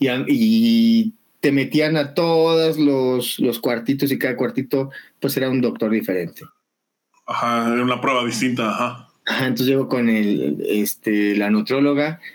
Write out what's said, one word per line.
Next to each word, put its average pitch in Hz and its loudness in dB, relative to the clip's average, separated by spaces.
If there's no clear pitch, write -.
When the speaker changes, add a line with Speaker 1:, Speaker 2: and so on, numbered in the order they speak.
Speaker 1:
y, - -
y, 131 2
y 113 4
te 147 2
metían 151 0
a 139 -2
todos 160 2
los, 131 0
los 120 0
cuartitos 135 -2
y - -2
cada 127 -2
cuartito, 135 -2
pues, 139 -4
era 131 -2
un 131 0
doctor 113 -2
diferente. 95 -4
Speaker 2:
Ajá, 117 -2
era 123 0
una 123 -2
prueba 127 0
distinta, 120 -2
ajá. - -6
Speaker 1:
Ajá, 135 -2
entonces 123 -2
llego 135 0
con 120 0
el, 104 0
este, 104 0
la 104 0
nutrióloga 143 0